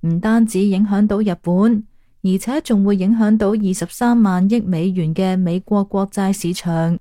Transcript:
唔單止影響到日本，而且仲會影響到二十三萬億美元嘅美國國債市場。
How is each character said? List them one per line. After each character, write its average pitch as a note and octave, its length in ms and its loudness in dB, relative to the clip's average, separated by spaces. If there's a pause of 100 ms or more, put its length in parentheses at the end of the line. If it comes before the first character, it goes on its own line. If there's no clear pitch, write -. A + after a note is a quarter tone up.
唔 E3 140 0
單 A3 260 2
止 G#3+ 140 -2
影 G3 260 2
響 G#3 220 2
到 G#3 140 0
日 G3+ 200 0
本， G#3 440 0 (400)
而 F#3+ 120 2
且 B3+ 260 -4
仲 G3+ 220 0
會 G3+ 120 2
影 F#3+ 200 2
響 A3 220 2
到 G3+ 120 0
二 G#3 220 0
十 - 160 -6
三 A#3+ 320 0
萬 F#3+ 300 2
億 A#3 120 0
美 F3+ 260 -2
元 E3+ 260 -2
嘅 F#3 240 0
美 F3+ 220 -2
國 G3+ 240 -2
國 G3 260 -4
債 G3 220 -2
市 F3 200 -4
場。 E3+ 480 -2